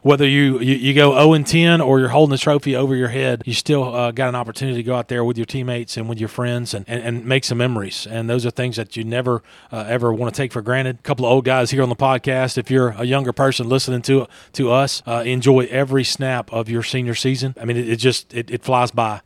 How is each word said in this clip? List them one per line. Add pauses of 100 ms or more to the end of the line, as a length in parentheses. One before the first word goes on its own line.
whether
you,
you,
you
go
oh
and
ten
or
you're
holding
the
trophy
over
your
head,
you
still,
uh,
got
an
opportunity
to
go
out
there
with
your
teammates
and
with
your
friends
and,
and,
and
make
some
memories.
And
those
are
things
that
you
never, (280)
uh,
ever
wanna
take
for
granted.
A
couple
of
old
guys
here
on
the
podcast,
if
you're
a
younger
person
listening
to, (280)
to
us,
uh,
enjoy
every
snap
of
your
senior
season.
I
mean,
it,
it
just,
it,
it
flies
by.